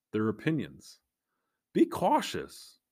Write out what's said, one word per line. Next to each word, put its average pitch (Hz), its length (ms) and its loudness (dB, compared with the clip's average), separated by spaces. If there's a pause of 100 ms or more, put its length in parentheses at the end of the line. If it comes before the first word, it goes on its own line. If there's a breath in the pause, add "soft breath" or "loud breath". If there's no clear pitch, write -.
(120)
their 107 180 0
opinions. 107 680 -4 (760)
Be 330 140 6
cautious. - 880 -2 (140)